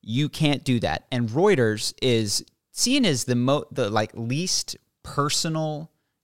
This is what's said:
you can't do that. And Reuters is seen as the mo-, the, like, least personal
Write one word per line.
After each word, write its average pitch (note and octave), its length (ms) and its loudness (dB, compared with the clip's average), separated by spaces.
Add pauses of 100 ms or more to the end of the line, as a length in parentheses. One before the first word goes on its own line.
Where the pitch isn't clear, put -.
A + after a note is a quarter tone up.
you C3 240 0
can't D3 360 -2
do A#2+ 160 2
that. E2 320 -4
And A#2+ 160 0
Reuters B2 720 2
is A2+ 420 2 (280)
seen C4 340 2
as C3+ 180 0
the B2 120 0
mo-, C3 340 2
the, A#2+ 180 -2
like, G#2+ 260 0
least C3 640 -4 (260)
personal D#3 880 -4 (340)